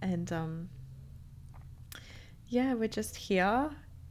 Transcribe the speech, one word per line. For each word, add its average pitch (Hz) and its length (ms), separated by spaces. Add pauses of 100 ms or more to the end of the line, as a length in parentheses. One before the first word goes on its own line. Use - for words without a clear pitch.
And, 175 300
um, 165 380 (1800)
yeah, 254 260
we're 220 140
just 220 280
here. 208 540 (420)